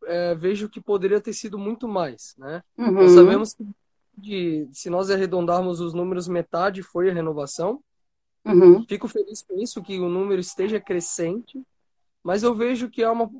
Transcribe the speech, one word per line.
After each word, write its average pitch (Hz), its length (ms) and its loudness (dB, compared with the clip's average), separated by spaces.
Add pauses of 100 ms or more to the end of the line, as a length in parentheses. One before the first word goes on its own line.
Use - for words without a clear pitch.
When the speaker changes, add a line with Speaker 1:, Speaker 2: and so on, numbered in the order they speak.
Speaker 1:
é, 175 300 -2
vejo 196 320 -4
que 214 140 -16
poderia 202 400 -2
ter 220 100 -10
sido 208 280 -12
muito 226 280 -8
mais, 175 500 -8
né? 147 240 -14 (160)
Speaker 2:
Uhum. 233 140 -2
Speaker 1:
Nós 185 200 8
sabemos 196 420 8
que 214 120 -16 (520)
de, 180 560 -6
se - 160 -12
nós 185 200 -4
arredondarmos 180 720 -2
os 170 140 -8
números, 180 340 -6
metade 180 540 -4
foi 180 280 -2
a 185 40 -4
renovação. 165 680 -6 (640)
Speaker 2:
Uhum. 185 460 8
Speaker 1:
Fico 202 180 -8
feliz 214 400 -8
com 185 100 -10
isso, 220 240 -8
que 190 180 -10
o 180 100 -4
número 190 320 -2
esteja 202 400 -6
crescente, 180 800 -8 (600)
mas 196 220 -4
eu 240 100 0
vejo 240 360 -4
que 233 120 -6
há 226 80 0
uma, 233 300 -2